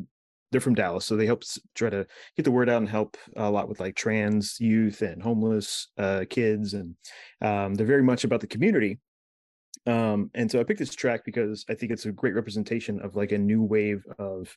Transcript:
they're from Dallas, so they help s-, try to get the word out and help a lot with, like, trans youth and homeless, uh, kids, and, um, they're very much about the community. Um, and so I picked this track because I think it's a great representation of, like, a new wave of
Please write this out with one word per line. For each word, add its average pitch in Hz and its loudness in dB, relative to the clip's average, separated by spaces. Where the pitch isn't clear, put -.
they're 127 2
from 123 4
Dallas, 92 0
so 107 0
they 110 2
help 117 0
s-, - -12
try 113 0
to 98 -4
get - 0
the 139 2
word 123 4
out 117 4
and 107 0
help 107 -2
a 107 0
lot 104 0
with, 107 -8
like, 92 -6
trans 107 0
youth 110 4
and 87 -4
homeless, 110 -2
uh, 98 0
kids, 107 0
and, 90 -8
um, 101 0
they're 107 0
very 139 6
much 123 4
about 117 2
the 104 -10
community. 120 2
Um, 113 2
and 113 -2
so 123 2
I 113 2
picked 107 -2
this - -6
track 120 -2
because 107 -4
I 110 -4
think 117 -4
it's 110 -6
a 107 -4
great 98 -2
representation 107 -4
of, 95 -8
like, 101 -2
a 104 0
new 107 4
wave 104 0
of 95 -8